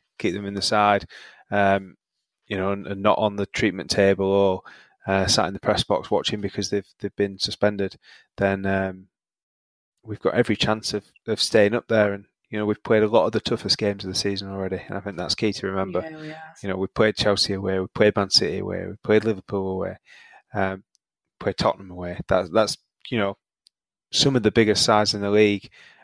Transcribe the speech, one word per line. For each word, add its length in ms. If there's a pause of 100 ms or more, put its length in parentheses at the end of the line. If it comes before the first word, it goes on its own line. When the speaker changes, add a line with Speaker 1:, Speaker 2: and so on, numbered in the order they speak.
(180)
Speaker 1:
keep 160
them 120
in 80
the 80
side, 420 (480)
um, 420 (540)
you 80
know, 160
and, 160
and 140
not 160
on 180
the 100
treatment 440
table 360
or, 360 (440)
uh, 200
sat 200
in 80
the 60
press 240
box 260
watching 300
because 300
they've, 180 (100)
they've 180
been 220
suspended, 580 (400)
then, 300
um, 400 (960)
we've 180
got 140
every 220
chance 380
of, 100 (240)
of 120
staying 340
up 140
there. 240
And, 120 (240)
you 100
know, 80
we've 160
played 220
a 40
lot 180
of 60
the 80
toughest 380
games 260
of 80
the 60
season 320
already, 380
and 100
I 20
think 160
that's 200
key 180
to 140
remember. 320
Speaker 2:
Yeah, 200
we 80
have. 80 (260)
Speaker 1:
You 60
know, 80
we 120
played 280
Chelsea 380
away, 240
we 160
played 220
Man 140
City 280
away, 300
we 160
played 200
Liverpool 460
away, 260 (560)
um, 300 (560)
played 180
Tottenham 340
away. 280 (100)
That, 240
that's, 240 (320)
you 100
know, 180 (760)
some 240
of 60
the 80
biggest 340
sides 300
in 60
the 100
league, 400 (340)